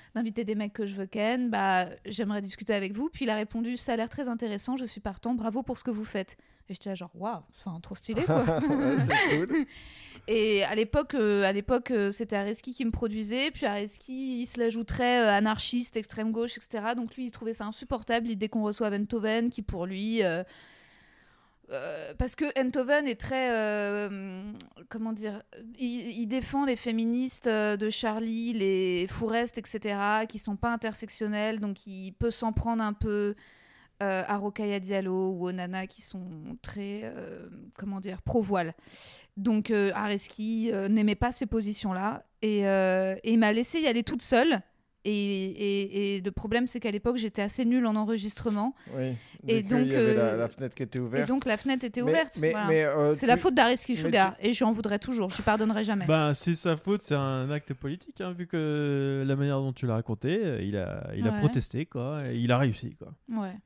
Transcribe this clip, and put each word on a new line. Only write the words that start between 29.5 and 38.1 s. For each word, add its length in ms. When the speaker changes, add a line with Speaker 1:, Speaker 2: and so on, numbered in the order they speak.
Speaker 1:
et 80
cetera, 640
qui 140
sont 160
pas 160
intersectionnels, 880
donc 260
il 260
peut 200
s'en 200
prendre 300
un 100
peu, 440
euh, 240
à 100
Rokhaya 440
Diallo 500
ou 160
aux 60
nanas 340
qui 160
sont 260
très, 440
euh, 440
comment 220
dire, 220